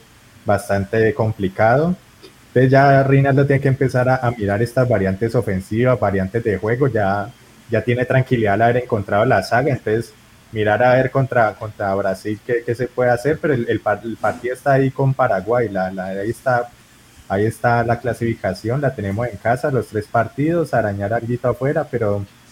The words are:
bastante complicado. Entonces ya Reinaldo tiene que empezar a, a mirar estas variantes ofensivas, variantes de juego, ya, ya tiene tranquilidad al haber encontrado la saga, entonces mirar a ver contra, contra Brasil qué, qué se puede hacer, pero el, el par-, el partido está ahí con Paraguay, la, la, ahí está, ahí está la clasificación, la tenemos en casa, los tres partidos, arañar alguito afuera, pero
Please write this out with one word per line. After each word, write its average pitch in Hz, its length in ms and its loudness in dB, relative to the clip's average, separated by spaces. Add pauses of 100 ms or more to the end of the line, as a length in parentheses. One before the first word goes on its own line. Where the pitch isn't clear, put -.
(440)
bastante 104 680 0
complicado. 113 840 0 (520)
Entonces 127 240 2
ya 139 300 6
Reinaldo 135 440 4
tiene 139 140 2
que 139 80 0
empezar 127 400 0
a, 127 80 4
a 120 140 -2
mirar 104 320 -2
estas 123 260 0
variantes 98 460 0
ofensivas, 113 680 0
variantes 98 420 -2
de 104 140 0
juego, 120 320 0
ya, 101 420 -2 (400)
ya 110 140 0
tiene 123 220 0
tranquilidad 123 480 2
al 107 80 2
haber 120 220 2
encontrado 104 420 0
la 107 160 2
saga, 131 320 0
entonces 110 380 -4 (400)
mirar 107 300 0
a 123 120 6
ver 127 160 2
contra, 120 440 0
contra 104 400 -4
Brasil 98 520 -4
qué, 120 180 -2
qué 120 100 -2
se 123 120 -4
puede 123 240 0
hacer, 139 320 0
pero 156 100 0
el, 117 160 -2
el 107 120 0
par-, 101 240 -2
el 110 120 -8
partido 120 380 -4
está 139 180 0
ahí 135 180 4
con 135 220 0
Paraguay, 113 560 0
la, 95 240 -4
la, 95 140 -8
ahí 98 240 -6
está, 120 400 -2 (580)
ahí 98 160 0
está 117 400 0
la 117 160 -2
clasificación, 113 800 -4
la 139 140 -2
tenemos 101 340 -4
en - 80 -12
casa, 127 340 -2
los 117 180 -2
tres 107 220 -6
partidos, 151 600 0
arañar 104 400 -2
alguito 117 380 -2
afuera, 139 400 -2
pero 104 340 -2 (280)